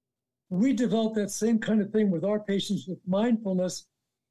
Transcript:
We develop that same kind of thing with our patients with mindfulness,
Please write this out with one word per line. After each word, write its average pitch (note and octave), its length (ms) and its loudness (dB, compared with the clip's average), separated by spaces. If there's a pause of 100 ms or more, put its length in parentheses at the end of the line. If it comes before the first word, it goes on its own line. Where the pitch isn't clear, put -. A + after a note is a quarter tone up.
(500)
We A3 240 2
develop A3 400 0
that G#3 160 -2
same A3 300 0
kind A3 220 2
of G3 100 -4
thing G#3+ 180 2
with E3+ 140 0
our G#3 160 0
patients G3 480 -4
with F#3 180 -8
mindfulness, G3 800 0 (460)